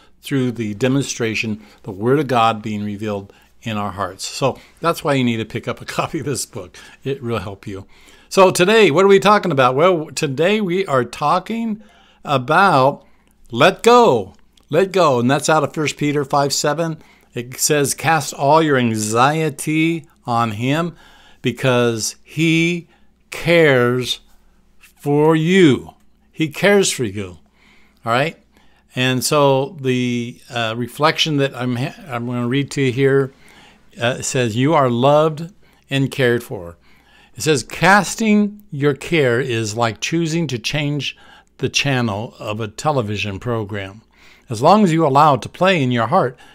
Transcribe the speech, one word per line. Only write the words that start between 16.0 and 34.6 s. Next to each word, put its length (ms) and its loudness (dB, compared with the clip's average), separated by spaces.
five 300 0
seven. 460 -4
It 240 -10
says, 360 0
"Cast 380 -2
all 300 4
your 140 2
anxiety 1300 0
on 280 -2
him 420 -2
because 800 -2
he 640 -2
cares 880 2
for 560 0
you." 600 4
He 160 -4
cares 460 2
for 100 -6
you. 360 -8
All 60 0
right? 260 -2
And 300 -2
so 560 2
the, 680 -2
uh, 280 -6
reflection 640 -2
that 180 -2
I'm 180 -4
ha-, 220 -6
I'm 200 -8
gonna 200 -4
read 240 -2
to 120 -4
you 100 0
here, 400 2
uh, 220 -2
says, 320 -2
"You 200 2